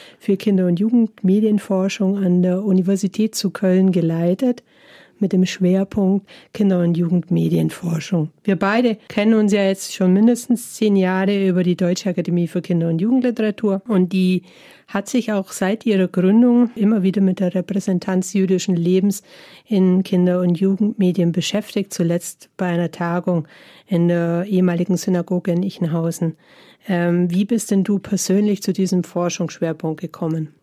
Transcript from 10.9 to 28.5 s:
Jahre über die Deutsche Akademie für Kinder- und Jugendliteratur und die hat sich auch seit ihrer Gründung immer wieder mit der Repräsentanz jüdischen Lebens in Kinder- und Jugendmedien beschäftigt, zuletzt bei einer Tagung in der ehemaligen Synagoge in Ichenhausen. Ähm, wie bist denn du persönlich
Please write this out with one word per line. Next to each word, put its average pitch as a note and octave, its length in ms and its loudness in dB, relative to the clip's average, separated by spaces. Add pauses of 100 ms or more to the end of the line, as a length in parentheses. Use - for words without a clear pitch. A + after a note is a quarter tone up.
Jahre F#3+ 500 0
über F3+ 160 2
die F3 140 0
Deutsche F#3 320 -2
Akademie F3 400 -2
für F3 120 -6
Kinder- E3+ 280 -2
und E3 120 0
Jugendliteratur G#3+ 840 0
und F#3 260 2
die F#3 300 0 (460)
hat G3+ 200 -6
sich A#3 220 -2
auch G3 220 -4
seit G3 340 -2
ihrer F#3+ 220 2
Gründung A#3 680 4
immer G#3 300 0
wieder F#3+ 160 0
mit F#3+ 180 2
der F3+ 160 -2
Repräsentanz F#3 800 -2
jüdischen F#3+ 420 0
Lebens F#3 480 0 (420)
in F#3 380 2
Kinder- F3+ 380 2
und F3 180 0
Jugendmedien F#3+ 720 0
beschäftigt, G3+ 640 -4
zuletzt - 600 -4
bei F#3 100 -4
einer E3+ 240 -2
Tagung F3 560 -2 (400)
in E3+ 220 2
der E3+ 400 0
ehemaligen F3+ 480 0
Synagoge F3+ 560 -2
in F3 100 -2
Ichenhausen. E3 720 -4 (540)
Ähm, F3 420 0
wie F#3 140 0
bist A3+ 260 -2
denn G3 140 2
du G3 160 0
persönlich G3+ 600 0